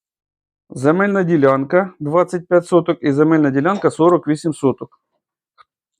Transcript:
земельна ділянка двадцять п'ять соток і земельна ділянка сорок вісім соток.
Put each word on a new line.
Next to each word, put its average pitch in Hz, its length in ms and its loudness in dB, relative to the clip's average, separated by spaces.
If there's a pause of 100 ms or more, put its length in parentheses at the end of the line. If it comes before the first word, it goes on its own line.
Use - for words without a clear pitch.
(680)
земельна 190 540 -2
ділянка 156 760 0
двадцять 175 480 -2
п'ять 175 180 2
соток 170 360 0
і 147 100 0
земельна 151 380 2
ділянка 156 420 -2
сорок 160 360 2
вісім 151 260 -4
соток. - 480 -4 (1000)